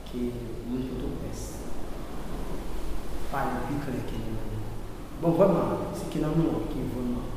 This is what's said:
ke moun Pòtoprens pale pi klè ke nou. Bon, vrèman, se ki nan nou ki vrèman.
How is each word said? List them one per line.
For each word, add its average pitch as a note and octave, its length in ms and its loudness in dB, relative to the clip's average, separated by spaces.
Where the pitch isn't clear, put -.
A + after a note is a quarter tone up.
ke B2 260 -2
moun B2 260 -4
Pòtoprens - 580 -4
pale B2 360 2
pi C#3+ 140 0
klè B2 260 -2
ke - 140 -2
nou. A2 440 -2
Bon, E3 180 2
vrèman, E3+ 580 6
se - 180 -4
ki - 100 0
nan D#3 160 2
nou - 320 4
ki - 160 -2
vrèman. A#3+ 540 -2